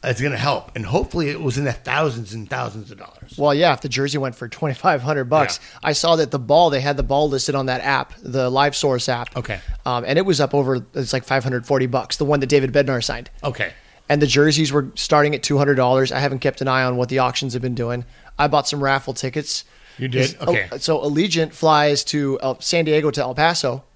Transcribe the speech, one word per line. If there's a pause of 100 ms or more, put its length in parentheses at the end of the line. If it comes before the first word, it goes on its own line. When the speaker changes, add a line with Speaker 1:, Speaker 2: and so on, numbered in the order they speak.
Speaker 1:
it's
gonna
help.
And
hopefully
it
was
in
the
thousands
and
thousands
of
dollars.
Speaker 2:
Well,
yeah,
if
the
jersey
went
for
twenty-five
hundred
bucks. (140)
Speaker 1:
Yeah. (100)
Speaker 2:
I
saw
that
the
ball,
they
had
the
ball
listed
on
that
app,
the
LiveSource
app.
Speaker 1:
Okay. (280)
Speaker 2:
Um,
and
it
was
up
over,
it's
like
five
hundred
forty
bucks,
the
one
that
David
Bednar
signed. (140)
Speaker 1:
Okay. (340)
Speaker 2:
And
the
jerseys
were
starting
at
two
hundred
dollars.
I
haven't
kept
an
eye
on
what
the
auctions
have
been
doing. (320)
I
bought
some
raffle
tickets. (320)
Speaker 1:
You
did?
Speaker 2:
Is,
Speaker 1:
Okay.
Speaker 2:
oh,
so
Allegiant
flies
to
El,
San
Diego
to
El
Paso. (120)